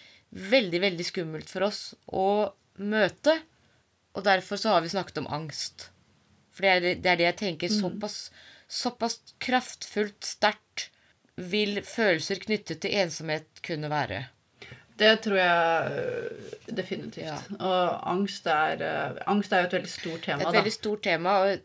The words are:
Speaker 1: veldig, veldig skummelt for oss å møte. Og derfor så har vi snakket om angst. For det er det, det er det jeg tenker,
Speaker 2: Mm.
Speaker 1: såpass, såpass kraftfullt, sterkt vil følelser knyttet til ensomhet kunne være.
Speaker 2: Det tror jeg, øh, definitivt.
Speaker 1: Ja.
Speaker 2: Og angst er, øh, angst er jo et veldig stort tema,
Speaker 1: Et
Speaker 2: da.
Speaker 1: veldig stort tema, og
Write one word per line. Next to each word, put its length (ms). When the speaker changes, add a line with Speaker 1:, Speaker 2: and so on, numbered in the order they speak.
Speaker 1:
veldig, 480
veldig 240
skummelt 440
for 140
oss 300
å 420
møte. 600
Og 80
derfor 340
så 160
har 80
vi 80
snakket 300
om 80
angst. 640
For 120
det 80
er 100
det, 220
det 80
er 60
det 100
jeg 100
tenker, 320
Speaker 2:
Mm. 120
Speaker 1:
såpass, 500
såpass 520
kraftfullt, 840
sterkt 640
vil 460
følelser 580
knyttet 400
til 160
ensomhet 480
kunne 280
være. 360
Speaker 2:
Det 240
tror 160
jeg, 540
øh, 380
definitivt. 560
Speaker 1:
Ja. 80
Speaker 2:
Og 400
angst 380
er, 340
øh, 360
angst 260
er 80
jo 60
et 60
veldig 200
stort 300
tema, 180
Speaker 1:
Et 100
Speaker 2:
da. 80
Speaker 1:
veldig 140
stort 300
tema, 260
og 220